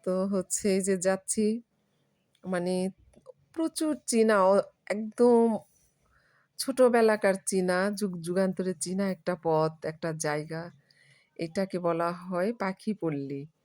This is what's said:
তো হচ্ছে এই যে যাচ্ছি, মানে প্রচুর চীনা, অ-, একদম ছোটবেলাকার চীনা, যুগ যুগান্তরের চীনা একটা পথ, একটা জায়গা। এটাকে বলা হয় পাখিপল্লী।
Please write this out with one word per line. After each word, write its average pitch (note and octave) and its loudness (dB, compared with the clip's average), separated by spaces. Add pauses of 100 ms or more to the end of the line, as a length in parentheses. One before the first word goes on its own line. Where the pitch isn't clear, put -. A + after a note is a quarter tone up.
তো F#3 -2 (140)
হচ্ছে G3 -2 (100)
এই G3 2
যে F#3+ 0
যাচ্ছি, F#3+ 0 (960)
মানে F#3 -2 (800)
প্রচুর D#4+ -4 (140)
চীনা, A3 4
অ-, F#3+ 4 (180)
একদম A#3 4 (1120)
ছোটবেলাকার A3+ 4 (100)
চীনা, F#3 2 (120)
যুগ G3+ -4
যুগান্তরের F#3 -2
চীনা F#3+ -4
একটা F3+ -4
পথ, D#3+ 2 (120)
একটা D#3+ -6
জায়গা। D#3 -4 (760)
এটাকে F#3 -4
বলা E3+ 0 (100)
হয় F3+ -4
পাখিপল্লী। D#3+ -6 (220)